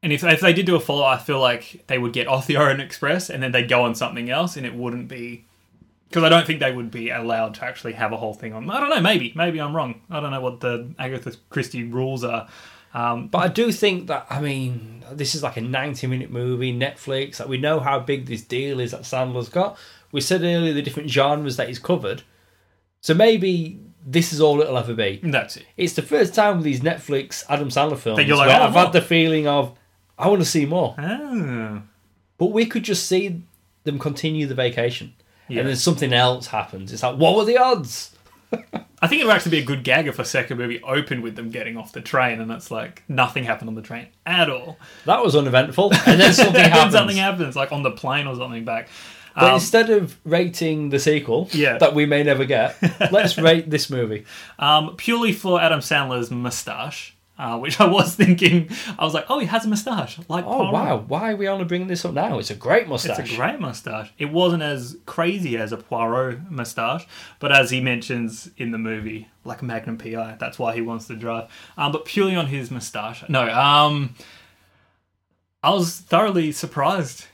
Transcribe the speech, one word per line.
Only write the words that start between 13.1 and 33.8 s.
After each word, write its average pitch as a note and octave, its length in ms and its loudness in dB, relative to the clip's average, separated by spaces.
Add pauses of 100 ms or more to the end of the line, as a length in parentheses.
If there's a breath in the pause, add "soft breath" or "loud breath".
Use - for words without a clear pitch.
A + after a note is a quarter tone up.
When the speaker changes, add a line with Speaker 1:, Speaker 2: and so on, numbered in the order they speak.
Speaker 2:
But - 120 -2
I F3+ 100 2
do A3+ 240 0
think F#3 340 0
that, C#3+ 240 -6
I C3+ 100 -6
mean, B2 720 -6
this C#3+ 240 -4
is, D3 80 -6
like, B2 140 -4
a A#2 40 -6
ninety-minute C3 680 -4
movie, B2 420 -2
Netflix. C3+ 680 -6
Like, - 80 -10
we C3 100 -4
know D3+ 220 0
how C#3 180 0
big C3 280 -4
this A#2 160 -8
deal C3+ 360 -4
is A#2+ 140 -4
that - 100 -12
Sandler's B2+ 460 -4
got. F#3+ 280 -2 (360 loud breath)
We C#3+ 80 -2
said F3+ 220 0
earlier E3+ 300 0
the C#3+ 100 -2
different D3 280 -6
genres C#3 460 0
that B2 100 -4
he's B2 140 -12
covered. B2 420 -4 (760)
So - 120 0
maybe F#3 680 2 (280)
this E3 240 2
is D3 80 -2
all D3 200 6
it'll C3+ 180 2
ever A#2 160 -4
be. G2+ 280 -2
Speaker 1:
That's C#3 340 -2
it. - 100 -20 (100)
Speaker 2:
It's F3 180 -2
the D#3 80 -2
first A#3+ 320 2
time G#3 240 4
with D#3+ 60 -2
these C3 160 0
Netflix C#3+ 680 -4
Adam C#3+ 200 0
Sandler C#3+ 280 0
films A2 200 -2
Speaker 1:
That C#3 80 4
you're D3 100 4
like, C#3 120 6
Speaker 2:
where C3+ 120 8
Speaker 1:
"Oh, - 40 6
Speaker 2:
I've - 100 2
had F3+ 100 8
Speaker 1:
what?" E3+ 80 0
Speaker 2:
the E3+ 100 6
feeling D#3+ 460 2
of, C#3 280 0 (420)
"I E3 100 2
wanna G3 160 4
see D3+ 200 2
more." D3+ 320 -2
Speaker 1:
Oh. D3 840 -6 (560)
Speaker 2:
But E3+ 140 2
we A3+ 140 2
could A3+ 180 -4
just F#3+ 220 -2
see F#3 360 -2 (420)